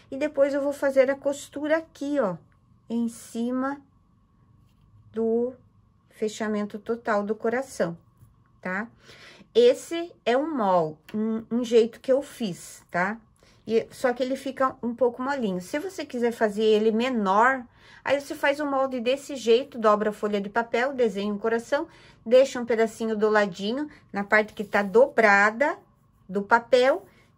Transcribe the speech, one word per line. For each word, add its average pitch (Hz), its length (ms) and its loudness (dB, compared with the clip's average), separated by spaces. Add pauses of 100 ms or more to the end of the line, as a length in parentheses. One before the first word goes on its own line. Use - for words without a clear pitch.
(120)
E 269 60 -8
depois 277 360 0
eu 285 80 -2
vou 285 120 -2
fazer 269 360 2
a 269 60 0
costura 285 640 -4
aqui, 285 420 -6
ó, 190 160 -2 (520)
em 233 220 -4
cima 254 720 -6 (1300)
do 233 440 -2 (560)
fechamento 214 680 -6
total 226 460 -4
do 202 100 -4
coração, 226 640 -4 (640)
tá? 190 260 -8 (680)
Esse 277 560 2 (120)
é 240 140 2
um 302 180 -4
mol-, 180 420 0 (140)
um, 220 380 -4
um 240 140 -2
jeito 233 360 2
que - 120 -2
eu 269 100 2
fiz, - 720 -10
tá? 196 280 -2 (460)
E, 220 240 0
só 247 240 -2
que 254 80 -6
ele 262 140 -2
fica 262 480 -4
um 240 100 -4
pouco 240 300 -2
molinho. 240 360 -4
Se 294 200 -6
você 370 260 -10
quiser 240 260 -2
fazer 214 300 -2
ele 220 300 4
menor, 233 760 2 (380)
aí 277 180 0
você 294 140 -10
faz 285 240 0
o 302 80 -2
molde 262 320 -2
desse 277 360 -4
jeito, 240 440 2
dobra 208 320 4
a - 20 -4
folha 208 260 -2
de 202 80 -6
papel, 233 460 -2
desenha 208 400 -2
um 202 60 -8
coração, 233 480 -2 (360)
deixa 254 380 4
um 233 60 -6
pedacinho 220 500 -2
do 214 100 2
ladinho, 214 600 0 (240)
na 202 100 -4
parte 214 300 2
que 214 100 -8
tá 208 200 0
dobrada 220 920 4 (540)
do 202 140 -4
papel, 247 600 2 (340)